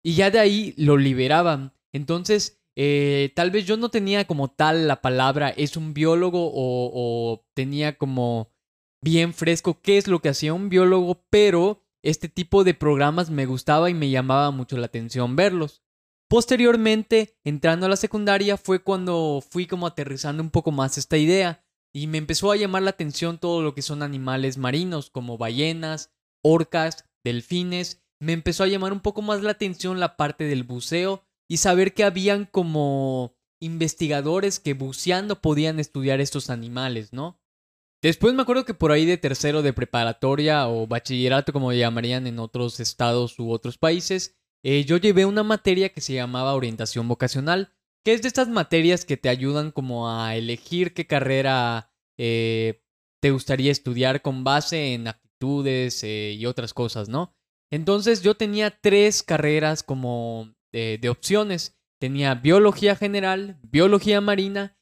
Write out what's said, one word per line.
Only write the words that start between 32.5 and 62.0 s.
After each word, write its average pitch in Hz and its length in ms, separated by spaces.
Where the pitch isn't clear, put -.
investigadores 165 1000
que 143 140
buceando 180 640
podían 156 400
estudiar 135 400
estos 139 280
animales, 120 640
¿no? 147 280
Después 190 320
me 262 80
acuerdo 247 220
que 233 80
por 160 200
ahí 151 120
de 175 140
tercero 147 420
de 143 120
preparatoria 131 960
o 113 180
bachillerato, 127 640
como 135 200
llamarían 120 540
en 117 120
otros 120 400
estados 120 600
u 117 120
otros 117 280
países, 180 600
eh, 139 220
yo 156 120
llevé 190 300
una 208 160
materia 196 500
que - 80
se 135 140
llamaba 127 400
orientación 117 540
vocacional, 139 680
que 220 120
es 226 80
de 254 60
estas 247 200
materias 175 560
que 139 140
te - 100
ayudan 139 440
como 120 380
a 113 240
elegir 120 600
qué 170 120
carrera, 131 840
eh, 113 640
te 139 100
gustaría 135 400
estudiar 127 520
con 131 200
base 143 520
en 117 120
aptitudes, 131 960
eh, 107 300
y 107 140
otras 120 260
cosas, 110 380
¿no? 151 260
Entonces 196 520
yo 208 140
tenía 208 340
tres 208 420
carreras 156 600
como, 117 720
eh, 113 260
de 120 120
opciones. 196 680